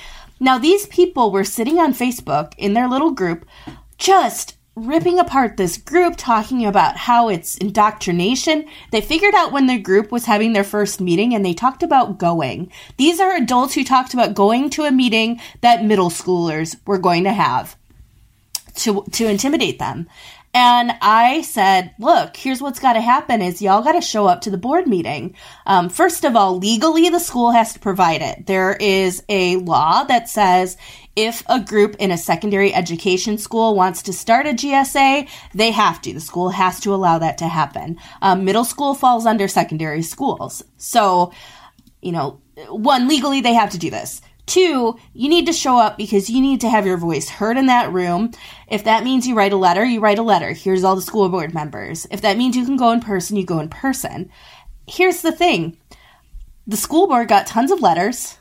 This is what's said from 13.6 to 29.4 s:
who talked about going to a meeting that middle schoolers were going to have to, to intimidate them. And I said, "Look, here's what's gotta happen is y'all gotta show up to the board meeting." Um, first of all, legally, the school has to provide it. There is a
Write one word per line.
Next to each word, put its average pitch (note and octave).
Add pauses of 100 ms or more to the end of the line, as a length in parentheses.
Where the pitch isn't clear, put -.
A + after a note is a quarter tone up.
who C4+
talked C4
about A3+
going A#3
to D#4
a D4
meeting A#3 (220)
that A#3
middle G3
schoolers E3 (100)
were G3
going F3
to F#3+
have C#3+ (960)
to, G#3
to A3+
intimidate A3+
them. - (460)
And A#3+
I A#3
said, F#3+
"Look, A3
here's C4
what's C#4
gotta A#3+
happen A#3+
is F3+
y'all G3+
gotta D#4+
show G#3+
up F3+
to -
the G3
board D4
meeting." E3 (300)
Um, F3+
first E4+
of B3
all, F#3+
legally, D#4
the E4+
school A#3+
has A#3
to -
provide F3+
it. -
There F#3+
is F#3+
a F#3